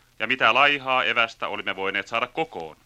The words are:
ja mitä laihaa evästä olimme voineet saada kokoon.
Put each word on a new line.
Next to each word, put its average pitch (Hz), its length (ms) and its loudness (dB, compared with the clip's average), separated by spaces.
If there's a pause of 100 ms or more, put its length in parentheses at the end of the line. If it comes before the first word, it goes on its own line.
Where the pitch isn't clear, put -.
(200)
ja 110 80 -4
mitä 127 260 4
laihaa 131 500 2
evästä 113 440 0
olimme 98 280 -6
voineet 95 320 -4
saada 117 200 -2
kokoon. 90 580 -8